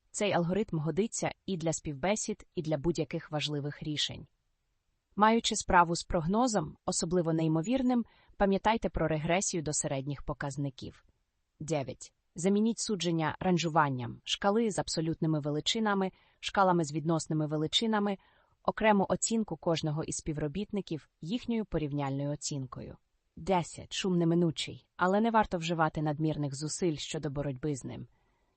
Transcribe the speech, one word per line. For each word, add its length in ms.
Цей 200
алгоритм 460
годиться 540
і 120
для 160
співбесід, 840
і 60
для 160
будь-яких 540
важливих 520
рішень. 440
Маючи 400
справу 400
з 80
прогнозом, 840
особливо 480
неймовірним, 720
пам'ятайте 520
про 180
регресію 560
до 100
середніх 500
показників. 840
Дев'ять. 540
Замініть 440
судження 600
ранжуванням, 840
шкали 480
з 80
абсолютними 600
величинами, 720
шкалами 460
з 80
відносними 540
величинами, 680
окрему 460
оцінку 480
кожного 460
із 120
співробітників 960
їхньою 440
порівняльною 680
оцінкою. 680
Десять. 580
Шум 240
неминучий, 720
але 240
не 100
варто 260
вживати 440
надмірних 540
зусиль 400
щодо 340
боротьби 460
з 80
ним. 240